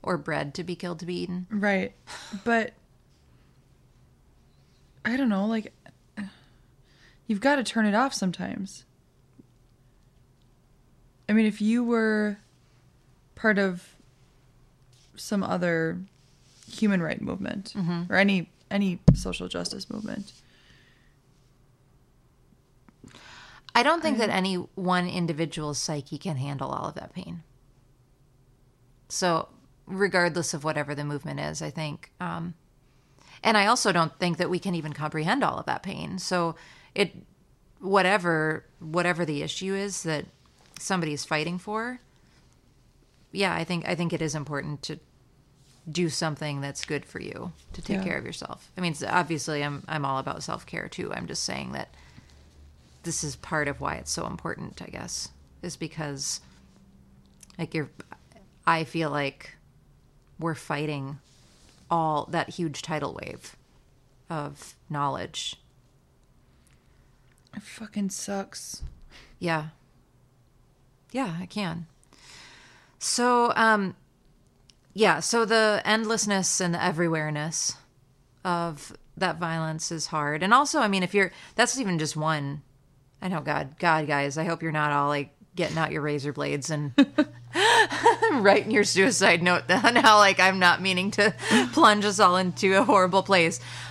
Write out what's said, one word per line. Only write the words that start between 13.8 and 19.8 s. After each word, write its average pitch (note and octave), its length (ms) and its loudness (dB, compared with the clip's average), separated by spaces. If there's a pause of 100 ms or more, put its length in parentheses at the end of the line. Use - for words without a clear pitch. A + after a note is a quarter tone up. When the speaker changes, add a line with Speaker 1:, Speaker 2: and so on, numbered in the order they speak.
Speaker 2:
some G3+ 260 -2
other F3 560 0 (720)
human G3+ 300 2
right - 200 -4
movement - 540 -6
Speaker 1:
Mm-hmm. F3 360 -2
Speaker 2:
or G3 40 0
any, F#3+ 340 4 (220)
any G3 280 -2 (140)
social - 360 -4
justice - 400 -8